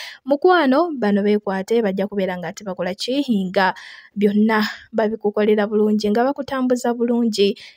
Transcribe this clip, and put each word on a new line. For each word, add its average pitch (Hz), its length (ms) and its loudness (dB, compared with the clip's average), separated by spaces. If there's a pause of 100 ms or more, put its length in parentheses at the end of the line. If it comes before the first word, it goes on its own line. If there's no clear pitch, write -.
(280)
Mukwano, 311 640 4
bano 208 320 0
beekwate, 208 560 0
bajja 196 260 0
kubeera 190 300 -4
ng'ate 175 240 -10
bakola 185 320 -6
ki? 269 320 -4 (240)
Nga 190 240 2 (400)
byonna 214 560 2 (240)
babikukolera 214 720 0
bulungi, 208 460 0
nga 233 160 2
bakutambuza 254 640 -2
bulungi, 233 640 0 (200)